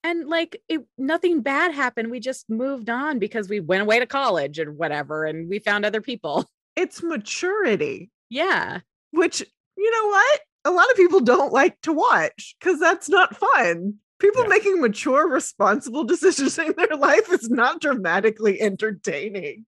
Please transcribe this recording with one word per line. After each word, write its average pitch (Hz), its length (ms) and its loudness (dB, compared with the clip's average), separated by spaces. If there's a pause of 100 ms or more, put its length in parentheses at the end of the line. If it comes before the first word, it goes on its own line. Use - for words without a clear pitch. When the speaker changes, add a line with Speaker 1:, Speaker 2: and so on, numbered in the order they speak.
Speaker 1:
And, 339 240 -4
like, 330 400 -4
it, 320 140 -2 (160)
nothing 330 440 0
bad 285 340 0
happened. 240 340 -4
We 247 100 -8
just 254 300 -10
moved 240 400 -4
on 262 300 -4
because 208 280 -4
we 208 120 -4
went 185 240 0
away 220 160 4
to 247 80 -2
college 175 500 -2
and 151 220 -8
whatever, 151 460 -4
and 160 220 -6
we 202 120 -6
found 208 260 -2
other 214 160 -2
people. 175 480 -6
<laughs> - 260 -20
Speaker 2:
It's 359 280 -4
maturity. 247 1040 -4 (200)
Speaker 1:
Yeah. 262 500 -2 (320)
Speaker 2:
Which, 330 300 0 (360)
you 427 140 0
know 453 180 0
what? 466 300 4 (260)
A 311 60 2
lot 359 180 4
of 494 80 4
people 359 220 6
don't 247 340 4
like 294 280 2
to 320 120 -2
watch 285 680 0
'cause 330 180 0
that's 349 300 0
not 359 280 4
fun. 202 580 2 (240)
People 427 240 4
Speaker 3:
Yeah. 427 60 0
Speaker 2:
making 392 320 4
mature, 269 460 2
responsible 254 760 0
<laughs> 240 100 0
decisions 302 460 0
in 320 180 -2
their 381 180 0
life 294 360 2
is 233 180 -2
not 262 320 0
dramatically 208 800 0
entertaining. 196 1080 -6